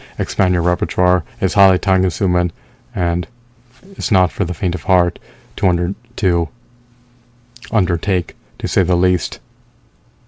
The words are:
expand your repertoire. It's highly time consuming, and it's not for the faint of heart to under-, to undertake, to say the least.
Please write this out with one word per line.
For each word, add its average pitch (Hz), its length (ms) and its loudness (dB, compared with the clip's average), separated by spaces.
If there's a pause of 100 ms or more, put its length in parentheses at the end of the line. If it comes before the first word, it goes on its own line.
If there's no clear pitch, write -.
(200)
expand 95 340 0
your 85 100 0
repertoire. 87 600 0 (160)
It's 95 160 -2
highly 95 240 4
time 92 220 0
consuming, 90 500 0 (420)
and 87 340 -2 (720)
it's - 140 -6
not 92 200 4
for - 140 -4
the 82 80 -4
faint 90 220 -2
of 87 80 -10
heart 87 340 2 (380)
to 101 120 0
under-, 87 280 0 (220)
to 85 320 0 (1200)
undertake, 90 640 -2 (240)
to - 80 -4
say 95 160 2
the 87 120 2
least. 90 440 0 (880)